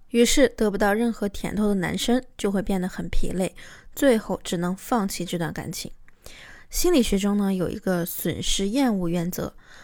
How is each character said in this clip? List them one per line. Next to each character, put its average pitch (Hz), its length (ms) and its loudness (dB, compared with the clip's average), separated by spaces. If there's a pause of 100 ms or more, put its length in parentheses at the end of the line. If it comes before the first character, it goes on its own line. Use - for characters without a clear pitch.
于 233 140 4
是 254 260 6
得 214 200 0
不 202 80 -4
到 202 160 4
任 233 180 0
何 208 160 -4
甜 - 280 -6
头 214 120 2
的 202 80 2
男 180 220 -2
生 240 240 2 (160)
就 202 140 -2
会 196 100 0
变 196 180 0
得 180 80 -4
很 175 220 -8
疲 - 220 4
累， 185 240 -2 (400)
最 269 200 4
后 214 280 -4
只 - 140 -4
能 180 180 -2
放 202 320 -2
弃 - 180 -6
这 175 140 -6
段 156 120 -4
感 151 200 -10
情。 - 200 -10 (800)
心 - 240 2
理 285 80 6
学 202 160 2
中 202 200 0
呢， 196 140 0
有 185 160 0
一 - 120 -6
个 180 260 -2
损 - 380 -6
失 - 240 -2
厌 247 280 2
恶 180 140 -2
原 175 220 -2
则， - 240 -6 (280)